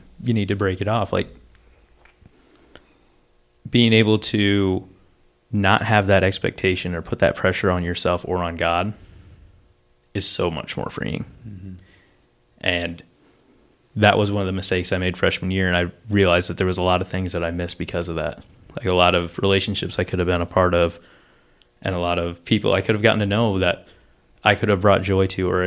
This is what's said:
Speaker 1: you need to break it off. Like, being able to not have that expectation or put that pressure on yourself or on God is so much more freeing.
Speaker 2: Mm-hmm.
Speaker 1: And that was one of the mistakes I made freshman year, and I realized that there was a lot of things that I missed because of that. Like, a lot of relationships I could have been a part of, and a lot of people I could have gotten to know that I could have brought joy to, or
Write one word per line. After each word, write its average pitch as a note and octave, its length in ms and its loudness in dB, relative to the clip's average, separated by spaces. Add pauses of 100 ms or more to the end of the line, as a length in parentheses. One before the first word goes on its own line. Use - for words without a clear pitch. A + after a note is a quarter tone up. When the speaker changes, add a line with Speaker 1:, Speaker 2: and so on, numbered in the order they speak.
(240)
Speaker 1:
you A#2+ 100 0
need G#2 140 0
to G2+ 80 -2
break F#2+ 260 -2
it G2 60 -2
off. G#2+ 260 -2
Like, F#2+ 140 -2 (2500)
being A#2 240 4
able G#2+ 260 4
to G2+ 680 0 (640)
not G2+ 320 2
have G#2 240 4
that F#2+ 160 4
expectation F#2 720 -2
or E2 60 -6
put - 180 -8
that - 160 2
pressure F#2+ 340 0
on F2+ 140 0
yourself F2 440 -2
or F2+ 100 -2
on E2+ 180 -4
God E2+ 380 -2 (1200)
is G2 140 -2
so F2+ 240 0
much - 260 -8
more - 120 -6
freeing. - 360 -6 (220)
Speaker 2:
Mm-hmm. F#2+ 260 -16 (880)
Speaker 1:
And E2+ 420 -4 (920)
that G#2 220 4
was G2+ 140 2
one G2+ 100 -2
of G2 60 -4
the F#2 60 -4
mistakes F#2 380 -2
I F#2+ 60 0
made F2+ 200 -2
freshman F2+ 340 0
year, F#2+ 160 2
and F2+ 80 2
I F2 160 0 (180)
realized F2+ 400 4
that F2 80 -6
there F#2 100 0
was F2+ 100 0
a F2+ 60 -2
lot F2+ 180 2
of F2+ 60 -6
things F#2 260 -4
that E2+ 100 -4
I E2+ 80 -4
missed F2 260 -6
because F2 300 -6
of E2 80 -6
that. D#2 280 -6 (320)
Like, - 100 -10
a F#2 80 0
lot F2+ 220 4
of F2 240 -4
relationships G2 600 -2
I F#2+ 40 -2
could F2+ 160 -4
have F2 80 0
been F2+ 140 0
a F2 60 -2
part F2+ 260 2
of, F2 260 0 (840)
and F#2+ 140 -4
a F2 40 -4
lot F2 200 -2
of E2+ 260 -6
people G2+ 280 2
I F#2+ 80 2
could A2 140 0
have G#2 60 -4
gotten G#2+ 180 4
to G#2 60 0
know G2+ 340 0
that F2+ 280 -2 (560)
I G#2 120 6
could G2+ 140 -2
have G2 120 2
brought G2 220 4
joy F#2+ 240 2
to, F#2 220 -4
or F#2 180 0